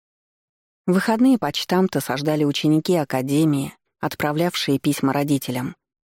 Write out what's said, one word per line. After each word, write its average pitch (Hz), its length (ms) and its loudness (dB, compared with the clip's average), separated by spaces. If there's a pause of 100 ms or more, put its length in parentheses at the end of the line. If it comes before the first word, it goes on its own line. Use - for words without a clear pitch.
(840)
В 180 80 2
выходные 233 440 4
почтамт - 580 0
осаждали 147 480 -2
ученики 156 520 2
академии, 143 800 0 (280)
отправлявшие 151 800 -2
письма 139 340 0
родителям. 135 640 -2 (360)